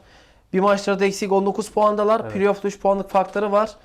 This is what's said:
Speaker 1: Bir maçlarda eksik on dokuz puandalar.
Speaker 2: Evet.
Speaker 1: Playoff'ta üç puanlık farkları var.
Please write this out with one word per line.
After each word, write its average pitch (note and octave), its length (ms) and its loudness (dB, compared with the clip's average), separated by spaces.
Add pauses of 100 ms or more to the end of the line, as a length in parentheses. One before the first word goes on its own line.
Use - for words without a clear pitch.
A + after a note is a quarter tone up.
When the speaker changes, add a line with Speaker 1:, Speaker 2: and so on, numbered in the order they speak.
(520)
Speaker 1:
Bir F#3 80 0
maçlarda G3+ 440 2
eksik G3 280 -2
on G3 140 2
dokuz G3+ 240 -4
puandalar. G#3 500 2
Speaker 2:
Evet. A#3 120 -10
Speaker 1:
Playoff'ta G3+ 360 0
üç G3 120 -8
puanlık G3 300 0
farkları G3 420 -2
var. G#3+ 180 2 (140)